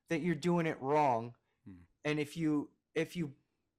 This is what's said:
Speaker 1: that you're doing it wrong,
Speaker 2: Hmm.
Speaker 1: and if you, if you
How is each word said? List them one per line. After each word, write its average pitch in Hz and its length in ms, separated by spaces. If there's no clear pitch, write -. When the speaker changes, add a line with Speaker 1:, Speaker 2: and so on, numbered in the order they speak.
Speaker 1:
that 165 120
you're 175 120
doing 170 320
it 160 140
wrong, 127 540
Speaker 2:
Hmm. 98 60
Speaker 1:
and 151 160
if 147 160
you, 151 320
if 165 240
you 147 160